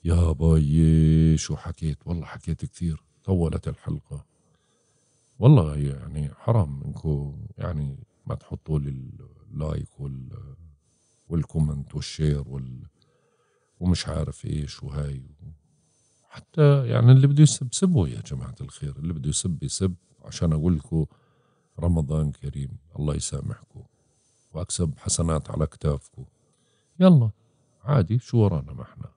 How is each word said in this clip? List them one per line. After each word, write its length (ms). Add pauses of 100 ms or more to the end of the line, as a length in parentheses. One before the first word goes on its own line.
يا 260
باي 1040
شو 200
حكيت، 500
والله 200
حكيت 380
كثير، 380 (220)
طولت 440
الحلقة. 560 (1120)
والله 380
يعني 640
حرام 460
إنكو 500 (240)
يعني 480 (200)
ما 80
تحطوا 440
لي 100 (640)
اللايك 480
وال-، 560 (720)
والكومنت 680
والشير 540
وال-، 380 (960)
ومش 280
عارف 380
إيش 360
وهاي. 400 (1040)
حتى 580
يعني 260
اللي 140
بده 160
يسب 300
سبوا 360
يا 120
جماعة 400
الخير، 360
اللي 160
بده 160
يسب 340
يسب، 320 (300)
عشان 280
أقول 240
لكم 300 (760)
رمضان 520
كريم، 460 (200)
الله 160
يسامحكم 680 (680)
وأكسب 460
حسنات 520
على 140
أكتافكم. 600 (760)
يلا 300 (540)
عادي، 340
شو 200
ورانا 340
ما 100
إحنا. 220 (120)